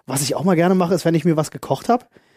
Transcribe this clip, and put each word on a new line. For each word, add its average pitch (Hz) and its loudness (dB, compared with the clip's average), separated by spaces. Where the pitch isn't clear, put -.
was 135 -4
ich 143 -4
auch 143 -6
mal 185 2
gerne 175 4
mache, 180 2
ist, 170 -2
wenn 165 2
ich 160 0
mir 160 2
was 151 -2
gekocht - -8
hab - 0